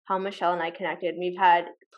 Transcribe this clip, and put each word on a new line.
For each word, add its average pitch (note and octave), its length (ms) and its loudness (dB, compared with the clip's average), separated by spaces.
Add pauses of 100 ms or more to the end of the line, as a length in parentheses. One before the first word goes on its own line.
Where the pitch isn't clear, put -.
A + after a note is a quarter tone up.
how F#3+ 120 0
Michelle F#3+ 340 -2
and F3 100 -2
I E3 80 -4
connected. E3+ 480 -6
We've F3+ 200 -4
had F3 280 6 (320)